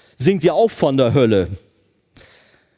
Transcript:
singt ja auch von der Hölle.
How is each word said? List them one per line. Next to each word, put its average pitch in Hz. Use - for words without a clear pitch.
singt 156
ja 170
auch 214
von 139
der 120
Hölle. 110